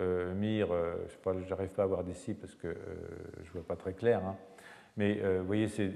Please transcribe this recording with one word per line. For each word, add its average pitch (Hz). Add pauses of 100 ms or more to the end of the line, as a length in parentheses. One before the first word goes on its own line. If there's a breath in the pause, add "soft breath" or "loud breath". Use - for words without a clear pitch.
euh, 90
mir, 104
euh, 85 (100)
je 85
sais -
pas, 92 (140)
j'arrive 95
pas 101
à -
voir 92
d'ici 90
parce 95
que, -
euh, 82 (680)
je 82
vois 87
pas 87
très 110
clair, 113
hein, 95 (600 loud breath)
mais, 104
euh, 95
vous 92
voyez, 107
ces, 98